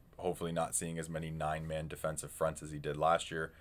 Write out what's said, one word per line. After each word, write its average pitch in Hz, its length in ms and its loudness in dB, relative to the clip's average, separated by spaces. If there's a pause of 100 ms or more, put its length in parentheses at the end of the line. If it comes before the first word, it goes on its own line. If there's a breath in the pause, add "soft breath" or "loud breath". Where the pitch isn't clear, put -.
(180)
hopefully 85 340 0
not 82 220 0
seeing 82 240 0
as 80 100 -2
many 80 220 -4
nine-man 78 580 -2
defensive 76 440 -4
fronts 78 320 0
as 76 80 -8
he 76 80 -4
did 73 180 -2
last 80 320 6
year. 80 320 -2